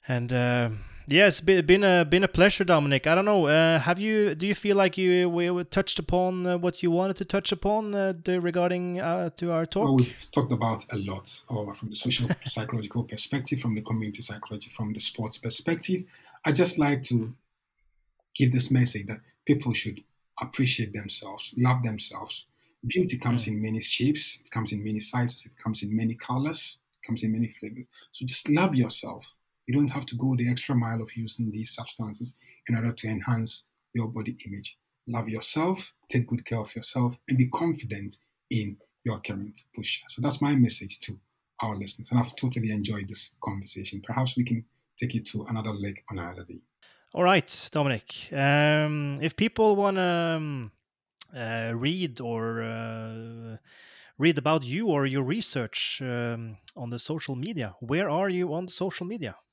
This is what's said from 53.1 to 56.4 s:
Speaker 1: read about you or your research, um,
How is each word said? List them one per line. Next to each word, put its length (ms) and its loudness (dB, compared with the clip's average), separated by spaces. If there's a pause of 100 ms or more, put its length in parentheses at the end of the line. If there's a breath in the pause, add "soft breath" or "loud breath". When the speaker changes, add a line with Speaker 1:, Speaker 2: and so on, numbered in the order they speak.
Speaker 1:
read 200 4
about 280 2
you 220 -2
or 180 2
your 180 0
research, 800 -2
um, 560 -6 (180)